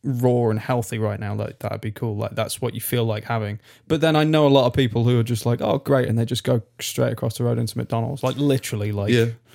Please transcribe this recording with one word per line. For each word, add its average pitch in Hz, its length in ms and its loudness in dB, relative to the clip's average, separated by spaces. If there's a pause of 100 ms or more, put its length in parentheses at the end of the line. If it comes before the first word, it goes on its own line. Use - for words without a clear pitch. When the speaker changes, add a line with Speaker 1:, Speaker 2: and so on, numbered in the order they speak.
Speaker 1:
raw 123 460 2
and 110 100 0
healthy 120 400 -4
right 104 200 -2
now. 104 140 -6
Like, 107 240 -6
that'd 107 240 -6
be 110 100 -6
cool." 110 240 -4
Like, 107 200 -6
that's - 260 -4
what 120 140 -4
you 120 60 -8
feel 120 240 0
like 110 180 -2
having. 107 360 -4 (280)
But 160 140 0
then 160 140 4
I 151 100 4
know 156 200 4
a 139 80 6
lot 135 140 6
of - 60 0
people 117 320 2
who 123 140 4
are 113 40 2
just 113 200 -2
like, 120 160 0
"Oh, 139 200 0
great," 135 280 2
and 113 120 2
they 117 60 2
just 120 180 -4
go 123 180 2 (180)
straight 123 320 -2
across 113 280 -4
the 123 60 0
road 120 120 0
into 117 220 -4
McDonald's. 117 420 -4
Like, 131 160 -2
literally, 127 540 0
like 101 200 -2
Speaker 2:
Yeah, 117 180 4 (260)